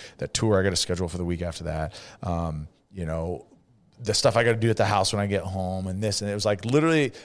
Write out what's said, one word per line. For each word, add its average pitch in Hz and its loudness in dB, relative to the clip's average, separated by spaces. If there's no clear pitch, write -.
that - -8
tour 107 4
I 92 4
gotta 95 2
schedule 90 -2
for 90 -8
the 90 -2
week 87 -2
after 82 -8
that, 78 -4
um, 82 -4
you 90 -8
know, 80 -6
the 113 -2
stuff 117 4
I 117 4
gotta 117 4
do 113 2
at 107 2
the 104 4
house 98 2
when 101 0
I 101 0
get 101 0
home 95 -4
and 92 -4
this." 104 -2
And 104 -4
it - -2
was, 104 -4
like, 104 2
literally 151 4